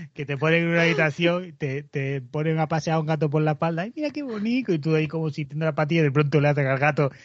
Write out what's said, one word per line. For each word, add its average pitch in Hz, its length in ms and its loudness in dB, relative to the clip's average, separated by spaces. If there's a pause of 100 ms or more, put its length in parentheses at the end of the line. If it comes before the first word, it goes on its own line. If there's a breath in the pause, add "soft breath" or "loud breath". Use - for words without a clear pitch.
(140 loud breath)
que 147 120 -8
te 139 120 -4
ponen 160 260 2
en 170 80 0
una 170 100 4
habitación, 170 760 2
te, 139 260 -4
te 139 360 -4
ponen 151 400 -2
a 156 80 0
pasear 160 300 -2
a - 20 0
un 156 60 -2
gato 156 240 0
por 156 120 0
la 156 120 2
espalda, 165 300 -2
"Ay, 226 120 -10
mira 302 160 -4
qué 294 100 -8
bonito", 226 520 -2
y 160 60 0
tú 156 160 0
ahí 156 120 0
como 160 220 -4
sintiendo 147 360 -6
la 156 100 0
patilla, 156 280 2
de 143 80 4
pronto 147 300 2
le 143 80 4
haces 143 180 2
al 135 100 2
gato, 143 320 2 (160 loud breath)